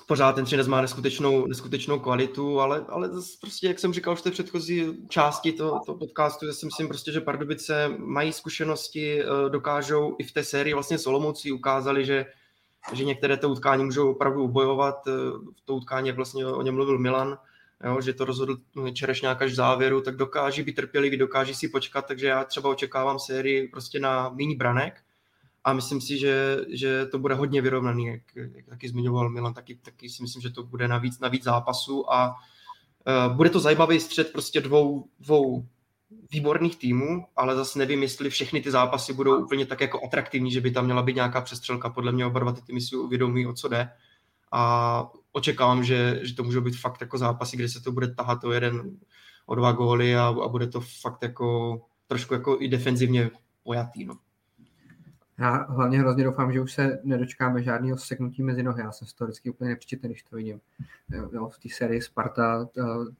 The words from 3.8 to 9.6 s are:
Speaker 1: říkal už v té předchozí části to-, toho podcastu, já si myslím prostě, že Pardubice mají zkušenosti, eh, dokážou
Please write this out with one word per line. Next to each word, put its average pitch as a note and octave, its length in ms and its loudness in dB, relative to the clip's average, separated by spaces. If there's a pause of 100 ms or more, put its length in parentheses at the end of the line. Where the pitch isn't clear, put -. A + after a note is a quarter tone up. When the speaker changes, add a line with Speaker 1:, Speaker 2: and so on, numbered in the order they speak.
Speaker 1:
říkal F3 200 -2
už E3+ 60 -2
v - 40 -14
té F3+ 80 0
předchozí E3+ 800 -2
části D3+ 420 2
to-, D#3 340 -2
toho F3+ 120 -8
podcastu, D#3 480 -2
já D3+ 80 -6
si - 120 -10
myslím D3+ 220 -4
prostě, D3 240 -8
že D#3 100 -2
Pardubice D3 760 -2
mají C#3 360 -2
zkušenosti, D3+ 920 -4
eh, - 20 0 (240)
dokážou D3 680 0